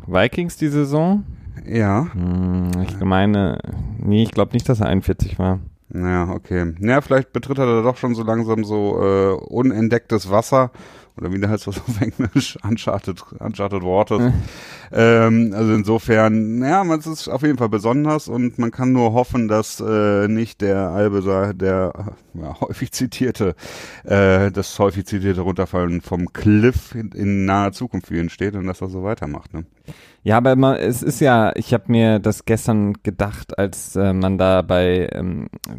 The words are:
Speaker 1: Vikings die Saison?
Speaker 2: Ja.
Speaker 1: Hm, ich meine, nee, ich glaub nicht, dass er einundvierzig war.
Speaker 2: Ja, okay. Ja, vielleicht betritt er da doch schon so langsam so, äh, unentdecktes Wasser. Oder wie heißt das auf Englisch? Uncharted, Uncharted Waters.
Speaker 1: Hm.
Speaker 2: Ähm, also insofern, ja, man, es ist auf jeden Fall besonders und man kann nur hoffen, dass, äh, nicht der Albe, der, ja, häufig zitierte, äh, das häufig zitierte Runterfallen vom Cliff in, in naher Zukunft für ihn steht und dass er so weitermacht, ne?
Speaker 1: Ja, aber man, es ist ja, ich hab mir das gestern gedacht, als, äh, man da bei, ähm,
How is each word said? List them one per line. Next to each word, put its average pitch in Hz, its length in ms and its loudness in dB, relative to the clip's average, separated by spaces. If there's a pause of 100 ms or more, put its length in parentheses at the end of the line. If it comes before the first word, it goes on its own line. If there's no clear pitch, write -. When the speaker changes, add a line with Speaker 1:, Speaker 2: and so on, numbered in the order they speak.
Speaker 1:
Vikings 123 520 0
die 156 100 -2
Saison? 151 560 0 (420)
Speaker 2:
Ja. 110 480 2
Speaker 1:
Hm, 90 560 0 (140)
ich 98 160 -8
meine, 95 580 2 (400)
nee, 104 240 2
ich 104 100 0
glaub 101 220 0
nicht, 120 160 -2
dass 113 120 2
er 104 60 2
einundvierzig - 520 -2
war. 95 200 0 (360)
Speaker 2:
Ja, 90 340 -2
okay. 87 500 -4
Ja, 123 220 2
vielleicht 135 320 0
betritt 135 260 -4
er 131 80 2
da 113 160 2
doch 127 140 0
schon 120 180 -2
so 113 80 -6
langsam 110 400 0
so, 104 360 -2
äh, 98 340 2
unentdecktes 113 1000 -2
Wasser. 123 400 2 (440)
Oder 90 160 -8
wie 98 140 -2
heißt 104 220 -2
das 95 100 -6
auf 113 240 -4
Englisch? 120 560 -2 (100)
Uncharted, 101 560 -4 (140)
Uncharted 101 460 -6
Waters. 104 400 2
Speaker 1:
Hm. 123 100 4 (580)
Speaker 2:
Ähm, 113 640 4
also 110 200 2
insofern, 110 880 2
ja, 175 200 2
man, 160 160 0
es 151 60 -14
ist 160 220 -10
auf 131 160 -4
jeden 147 160 2
Fall 117 100 0
besonders 135 580 0
und 120 300 -4
man 117 140 -2
kann 127 200 0
nur 120 220 4
hoffen, 123 340 0
dass, 107 320 0
äh, 104 480 2
nicht 110 340 -2
der 98 280 0
Albe, 98 640 0
der, 95 640 -2 (180)
ja, 78 280 -12
häufig - 300 -8
zitierte, 117 640 -2 (520)
äh, 98 440 4
das 92 300 -6
häufig 98 260 0
zitierte 95 360 -2
Runterfallen 87 600 -2
vom 90 320 -4
Cliff 107 640 4
in, 110 160 -10
in 101 340 0
naher 98 260 2
Zukunft 101 360 -8
für - 100 -4
ihn 85 120 -2
steht 101 260 -4
und 92 100 -6
dass 92 160 -6
er 98 60 -8
so 92 160 -8
weitermacht, 78 500 -8
ne? 80 120 -10 (600)
Speaker 1:
Ja, 104 120 4
aber 127 180 4
man, 135 220 4
es 120 260 -2
ist - 160 -2
ja, 117 360 4
ich - 180 -2
hab 117 160 0
mir 113 280 4
das 104 280 -2
gestern 107 480 0 (100)
gedacht, - 560 -6
als, - 380 -4
äh, 95 160 2
man 95 240 0
da 92 240 4
bei, 90 500 2
ähm, 87 380 -6 (300)